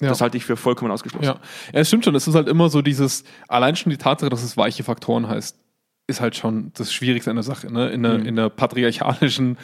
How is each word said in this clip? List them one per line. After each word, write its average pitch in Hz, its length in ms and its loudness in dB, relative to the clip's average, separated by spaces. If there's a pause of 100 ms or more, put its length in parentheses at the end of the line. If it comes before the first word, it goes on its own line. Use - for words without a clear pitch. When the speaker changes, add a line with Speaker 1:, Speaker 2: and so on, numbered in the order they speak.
Speaker 1:
Ja. 139 80 0
Speaker 2:
Das 127 120 0
halte 120 160 2
ich - 80 -6
für - 120 -2
vollkommen 123 340 -2
ausgeschlossen. - 340 -6
Speaker 1:
Ja. 135 80 0 (400)
Ja, 143 80 4
es 160 60 4
stimmt 226 180 4
schon. 151 100 4
Es 135 120 0
ist 156 80 4
halt 156 120 6
immer 165 220 4
so 143 120 4
dieses, 135 420 0 (240)
allein 123 280 2
schon 170 160 0
die 135 60 -2
Tatsache, 139 320 0
dass 120 140 -2
es 120 140 -6
weiche 107 260 0
Faktoren 117 440 -2
heißt, 107 300 -6 (500)
ist 135 120 -4
halt 117 160 -2
schon 110 400 -4
das - 160 -8
Schwierigste 123 380 -2
an 113 80 -2
der 113 60 -2
Sache, 127 280 -10
ne? 120 180 0
In 120 140 -2
der, 117 140 2
Speaker 2:
Mhm. 110 80 -2
Speaker 1:
in 113 100 -4
der 113 140 2
patriarchalischen, 127 1160 0